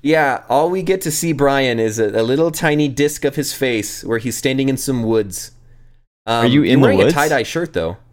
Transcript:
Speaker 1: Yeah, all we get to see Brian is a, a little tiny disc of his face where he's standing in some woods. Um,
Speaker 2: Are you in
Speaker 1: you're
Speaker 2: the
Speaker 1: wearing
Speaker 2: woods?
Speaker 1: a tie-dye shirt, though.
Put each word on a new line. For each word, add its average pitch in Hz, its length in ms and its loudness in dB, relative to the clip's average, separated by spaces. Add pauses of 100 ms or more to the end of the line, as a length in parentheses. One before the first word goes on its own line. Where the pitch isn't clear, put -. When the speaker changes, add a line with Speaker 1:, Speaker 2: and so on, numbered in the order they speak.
Speaker 1:
Yeah, 147 460 2
all 151 220 2
we 185 120 -2
get 185 200 -2
to 156 100 -4
see 165 200 -2
Brian 135 460 2
is 113 220 0
a, 107 60 2 (140)
a 113 40 2
little 147 260 0
tiny 151 380 0
disc 143 360 -2
of 139 120 -2
his 143 180 -6
face 120 480 -4
where 113 160 -2
he's 110 180 -6
standing 135 320 0
in 135 80 0
some 131 280 -4
woods. 107 480 -2 (760)
Um, 117 180 0
Speaker 2:
Are 123 40 4
you 143 160 4
in - 60 2
Speaker 1:
you're 131 80 6
Speaker 2:
the 135 40 6
Speaker 1:
wearing 104 160 4
Speaker 2:
woods? 139 140 4
Speaker 1:
a - 20 -2
tie-dye 143 300 0
shirt, 165 280 -6
though. 85 240 -4 (160)